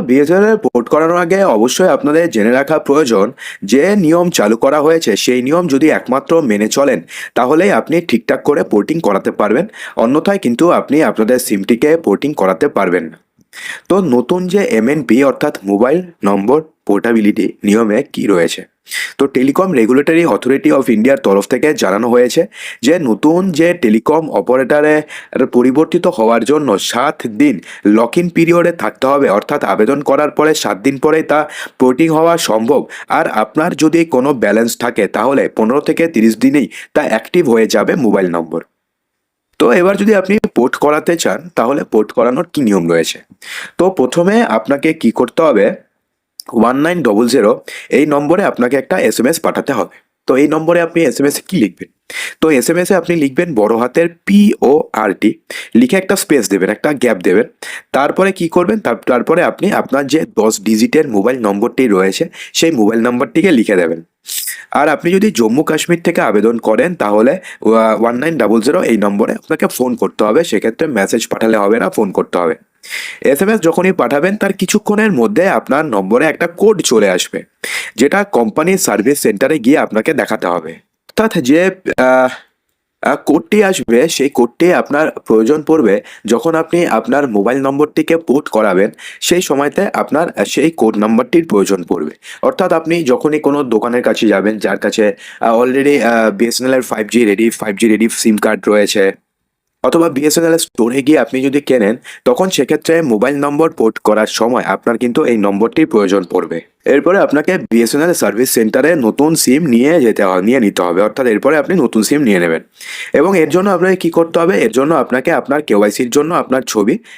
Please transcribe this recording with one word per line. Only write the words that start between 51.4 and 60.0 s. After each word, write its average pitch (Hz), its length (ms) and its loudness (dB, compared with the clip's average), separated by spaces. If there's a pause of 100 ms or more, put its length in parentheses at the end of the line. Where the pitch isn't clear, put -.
কি 190 80 -4
লিখবেন? 101 320 -2 (520)
তো 160 100 2
এসএমএস 160 400 0
এ 202 40 2
আপনি 175 220 0
লিখবেন 156 380 -2
বড় 117 220 2
হাতের 127 320 0 (180)
পিওআরটি, 131 1080 2 (400)
লিখে 127 220 4
একটা 190 200 -2
স্পেস 135 320 0
দেবেন, 98 220 0
একটা 151 220 -2
গ্যাপ 117 260 0
দেবেন। 95 280 0 (460)
তারপরে 151 400 0
কি 180 160 -4
করবেন? 185 320 0
তার-, 120 260 -4
তারপরে 127 360 0
আপনি 151 300 -2
আপনার 131 340 -2